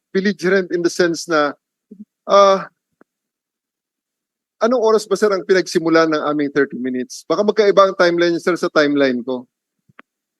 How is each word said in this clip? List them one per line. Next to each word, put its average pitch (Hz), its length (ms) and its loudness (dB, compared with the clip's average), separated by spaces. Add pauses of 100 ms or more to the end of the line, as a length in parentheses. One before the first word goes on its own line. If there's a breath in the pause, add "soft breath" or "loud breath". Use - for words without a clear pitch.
(120)
belligerent 190 560 -2
in 175 160 -4
the 170 80 0
sense 170 320 -2
na, 147 320 -2 (720)
uh, 196 320 4 (2000)
anong 233 240 0
oras 220 240 0
ba, 196 80 -2
sir, 208 160 0
ang 185 160 -6
pinagsimula 165 640 2
ng 151 160 -2
aming 147 240 -4
thirty 139 240 -2
minutes? 127 480 -8
Baka 165 160 -2
magkaiba 202 480 4
ang 190 80 -8
timeline 175 400 2
niya, 180 160 -2
sir, 165 80 -2
sa 175 80 -2
timeline 143 560 0
ko. 127 240 -8 (920)